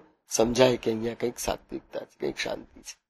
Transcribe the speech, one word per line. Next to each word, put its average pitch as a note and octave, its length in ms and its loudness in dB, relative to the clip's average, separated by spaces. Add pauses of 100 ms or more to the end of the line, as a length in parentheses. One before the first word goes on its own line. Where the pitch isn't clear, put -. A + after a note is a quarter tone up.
(300)
સમજાય A#2+ 480 4
કે - 140 -2
અહીંયા A2+ 220 -2
કંઈક A#2+ 260 -6
સાત્વિકતા - 600 -8
છે, - 200 -14
કંઈક - 180 -4
શાંતિ - 440 -8
છે, - 160 -18 (120)